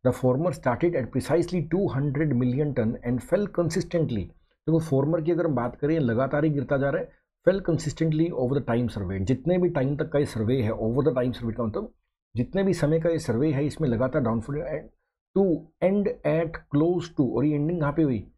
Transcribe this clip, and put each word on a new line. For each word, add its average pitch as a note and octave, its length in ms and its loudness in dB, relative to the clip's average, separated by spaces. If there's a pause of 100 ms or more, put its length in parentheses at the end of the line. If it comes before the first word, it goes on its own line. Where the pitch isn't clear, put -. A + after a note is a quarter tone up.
The B2 120 0
former C3 400 2
started D#3 360 0
at B2 220 -4
precisely E3+ 440 0 (140)
two G3 120 0 (100)
hundred C#3+ 360 0
million B2+ 460 0
ton A2 120 0 (180)
and B2 100 0 (100)
fell G3+ 160 2 (140)
consistently। E3 640 -2 (140)
देखो, - 420 -2
फॉर्मर D3+ 420 0
की D#3+ 100 0
अगर E3+ 140 2
हम D3 100 0
बात A#2+ 200 -2
करें, D#3+ 240 0
लगातार C3 440 0
ही D#3+ 60 2
गिरता C#3+ 280 0
जा C#3 120 0
रहा C#3 120 -2
है, - 100 -10 (380)
fell G3 200 0
consistently D#3+ 600 0 (120)
over C3 160 0
the B2+ 120 -2
time A#2 280 0
survey। F#2+ 240 -4
जितने C3+ 360 2
भी F3+ 120 2
टाइम C#3+ 260 0
तक D3 160 -4
का C#3+ 80 2
ये D3 60 2
सर्वे A#2+ 360 0
है, A2 100 0
over A2+ 320 0
the C#3+ 100 2
time B2 240 0
survey A2+ 200 -4
का A#2+ 60 -2
मतलब F#3+ 300 -4 (420)
जितने D3+ 280 -2
भी F#3+ 100 2
समय D#3+ 260 2
का E3 100 0
ये E3 100 0
सर्वे D3 320 0
है, C#3 140 0
इसमें D3 240 -2
लगातार B2+ 320 0
डाउनफॉल A#2 400 -2
है। D3+ 280 -8
And - 80 -20 (400)
to F#3+ 180 4 (340)
end G3+ 180 2 (200)
at D#3+ 240 0 (240)
close E3 340 2
to, C3 260 0
और B2+ 100 2
ये D3+ 100 2
एंडिंग D#3+ 240 0
कहाँ C#3+ 140 0
पे D#3+ 100 2
हुई? A#2+ 340 0